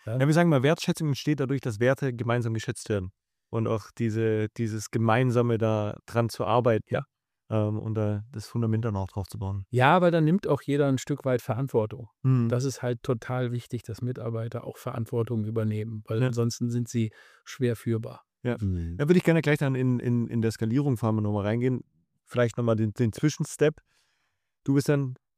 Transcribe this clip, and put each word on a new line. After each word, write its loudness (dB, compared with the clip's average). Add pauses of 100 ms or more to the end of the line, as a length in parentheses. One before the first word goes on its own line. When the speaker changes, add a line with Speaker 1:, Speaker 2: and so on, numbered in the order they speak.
Speaker 1:
Ja? -4
Speaker 2:
Ja, 4
wir 4
sagen 4
mal, 4
Wertschätzung 0
entsteht -2
dadurch, -2
dass -4
Werte 2
gemeinsam -2
geschätzt -6
werden. -2 (420)
Und 0
auch -4
diese, 0
dieses -4
Gemeinsame 4
da 0 (100)
dran 0
zu -6
arbeiten. 2
Speaker 1:
Ja. -2 (480)
Speaker 2:
Ähm, 0
und -6
da -2
das -12
Fundament 0
dann -2
auch -4
drauf -8
zu -12
bauen. -6
Speaker 1:
Ja, 4
aber 4
dann 2
nimmt 2
auch 0
jeder 0
ein 2
Stück -6
weit 0
Verantwortung. -2 (140)
Speaker 2:
Mhm. 4
Speaker 1:
Das 0
ist -4
halt -4
total -4
wichtig, -8
dass -12
Mitarbeiter -6
auch -12
Verantwortung -4
übernehmen, -2
weil -2
Speaker 2:
Ja. 2
Speaker 1:
ansonsten -2
sind -2
sie -2 (340)
schwer -2
führbar. -6 (220)
Speaker 2:
Ja. -2
Speaker 3:
Mhm. -2
Speaker 2:
Da 2
würde 6
ich 4
gerne 4
gleich 2
dann 0
in, 2
in, 0
in 0
der 2
Skalierung 0
fahren 0
wir 0
nochmal 0
reingehen. 0 (460)
Vielleicht 0
nochmal 2
den, 0
den 0
Zwischenstep. 0 (840)
Du 2
bist 2
dann, 0 (220)